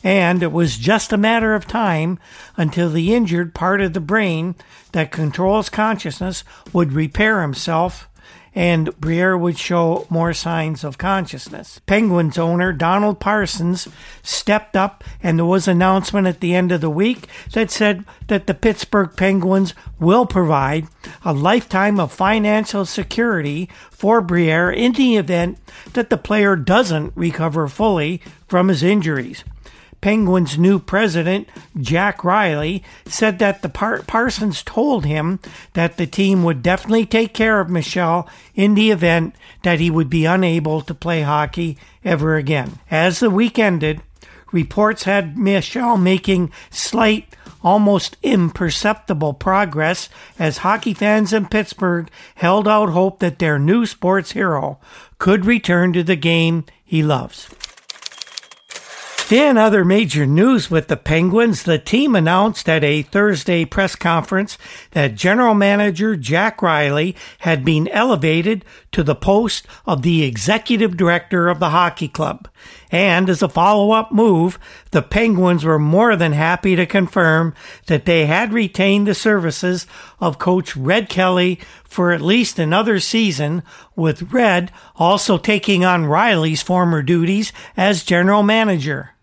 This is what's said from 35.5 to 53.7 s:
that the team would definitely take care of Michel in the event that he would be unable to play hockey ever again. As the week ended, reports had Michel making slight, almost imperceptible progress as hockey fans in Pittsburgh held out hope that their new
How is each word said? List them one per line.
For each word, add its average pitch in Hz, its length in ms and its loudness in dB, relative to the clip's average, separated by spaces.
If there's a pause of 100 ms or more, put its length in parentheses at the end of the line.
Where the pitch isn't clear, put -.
that 170 200 0
the 170 100 -2
team 190 380 0
would 156 180 0
definitely 196 440 0
take 226 280 -2
care 220 280 2
of 170 80 -4
Michel 170 600 -2 (240)
in 208 220 2
the 214 160 4
event 170 420 2 (300)
that 170 160 2
he 170 100 2
would 156 200 0
be 156 160 0
unable 165 560 0
to 160 120 -12
play 165 280 -4
hockey 151 560 -2 (260)
ever 160 320 0
again. 139 440 -4 (120)
As 170 300 0
the 233 80 2
week 214 280 0
ended, 160 440 -2 (500)
reports 202 520 -2
had 185 340 -2
Michel 226 580 0
making 185 560 0 (180)
slight, 220 640 -2 (300)
almost 202 580 2
imperceptible 175 1120 -2
progress 180 760 -2 (280)
as 156 200 -2
hockey 208 360 -2
fans 208 380 0
in 214 140 0
Pittsburgh 175 640 -4 (260)
held 196 320 2
out 214 220 2
hope 185 300 0
that 175 200 -2
their 151 180 0
new 196 280 2